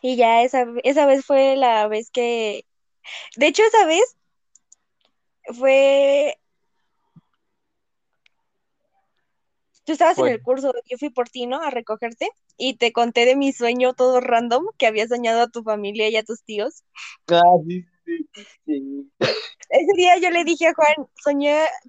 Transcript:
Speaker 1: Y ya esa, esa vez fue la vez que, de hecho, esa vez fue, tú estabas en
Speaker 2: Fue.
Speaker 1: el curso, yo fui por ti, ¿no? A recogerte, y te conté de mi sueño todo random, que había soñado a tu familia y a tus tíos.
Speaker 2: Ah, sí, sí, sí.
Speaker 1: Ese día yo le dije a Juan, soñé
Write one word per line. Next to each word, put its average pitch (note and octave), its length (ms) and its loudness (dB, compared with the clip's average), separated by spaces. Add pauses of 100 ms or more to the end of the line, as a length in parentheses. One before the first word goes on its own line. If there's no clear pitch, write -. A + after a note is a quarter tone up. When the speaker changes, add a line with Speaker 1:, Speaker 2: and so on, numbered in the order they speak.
Speaker 1:
Y B3+ 160 -2
ya A#3 260 6
esa, B3+ 220 0 (180)
esa C#4+ 240 2
vez C4+ 180 4
fue C4+ 320 4
la A3+ 300 2
vez G#3+ 240 -6
que, A#3 540 -4 (720)
de C#4+ 100 2
hecho, G#4 160 2
esa G#4+ 240 6
vez F4+ 300 0 (1400)
fue, C#4 800 2 (3500)
tú D#4+ 80 -4
estabas E4+ 240 2
en B3+ 80 0
Speaker 2:
Fue. B3 80 0
Speaker 1:
el G#3+ 80 -8
curso, C4 320 -2 (120)
yo B3 120 -12
fui D4 120 -8
por A#3+ 200 -6
ti, B3 180 -12
¿no? C4+ 140 -8
A D4+ 80 -6
recogerte, A#3 600 -8 (280)
y B3+ 200 -6
te A#3 160 0
conté A#3+ 320 0
de B3+ 100 4
mi C#4 180 -2
sueño B3 400 -2
todo B3+ 280 2
random, A#3+ 440 -2 (120)
que B3 100 0
había A3 200 -2
soñado A#3 340 -2
a A#3+ 80 0
tu A#3 140 -14
familia G#3+ 460 -4
y A3 80 -2
a A3 60 -4
tus A3+ 200 -14
tíos. G#3+ 400 -10 (460)
Speaker 2:
Ah, E3+ 120 4 (260)
sí, F3+ 180 -8 (200)
sí, E3+ 240 -10 (360)
sí. C#4 460 -10 (580)
Speaker 1:
Ese E4+ 260 0
día F4+ 220 4
yo F4 140 -2
le E4+ 120 -2
dije E4 240 -2
a E4 60 0
Juan, D4+ 340 0 (160)
soñé D4 420 0 (240)